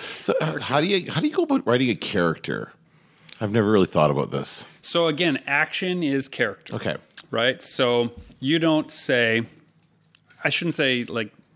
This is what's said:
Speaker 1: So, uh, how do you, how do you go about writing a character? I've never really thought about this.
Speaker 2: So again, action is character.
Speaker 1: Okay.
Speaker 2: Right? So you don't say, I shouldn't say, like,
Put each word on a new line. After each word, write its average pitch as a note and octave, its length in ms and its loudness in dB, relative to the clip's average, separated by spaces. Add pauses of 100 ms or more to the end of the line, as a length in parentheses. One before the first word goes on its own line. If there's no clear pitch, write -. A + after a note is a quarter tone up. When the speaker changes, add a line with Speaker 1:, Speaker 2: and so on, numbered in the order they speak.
(180)
Speaker 1:
So, - 220 -2
uh, D#3 200 -2
how A#2+ 200 0
do D#3+ 60 2
you, F#3+ 240 -2
how B2+ 100 -2
do D4+ 80 2
you - 60 -8
go F#4 80 2
about C#4 240 0
writing B2 240 4
a G#2+ 40 0
character? E2 760 -2 (680)
I've G#2 120 -4
never G#2+ 180 4
really G2 160 6
thought D#2 240 4
about C#2 220 -2
this. - 320 -6 (180)
Speaker 2:
So E3+ 260 0
again, D3+ 380 0
action F3 560 -2
is C#3 260 0
character. - 460 -4
Speaker 1:
Okay. F#2 220 -4 (340)
Speaker 2:
Right? A#2 320 0
So A#2+ 500 0 (280)
you D3 180 0
don't D#3 320 2
say, A#2 520 2 (1000)
I D#3+ 80 0
shouldn't E3 240 -2
say, B2+ 300 0
like, A2 280 -6 (240)